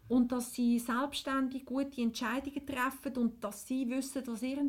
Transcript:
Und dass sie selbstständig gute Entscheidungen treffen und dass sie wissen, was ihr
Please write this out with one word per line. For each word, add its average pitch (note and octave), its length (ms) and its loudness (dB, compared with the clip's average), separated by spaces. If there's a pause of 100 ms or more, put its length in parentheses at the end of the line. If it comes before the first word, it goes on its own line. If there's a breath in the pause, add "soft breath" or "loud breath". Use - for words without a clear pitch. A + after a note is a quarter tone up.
Und B3 240 6
dass B3 220 -2
sie A#3+ 260 4
selbstständig C4+ 840 0
gute C4+ 360 -2
Entscheidungen B3+ 640 -2
treffen C4 520 -2
und A#3 260 2
dass G3+ 240 -6
sie C4 220 0
wissen, C4 360 -2
was A3+ 160 -6
ihr C4 160 -2 (120)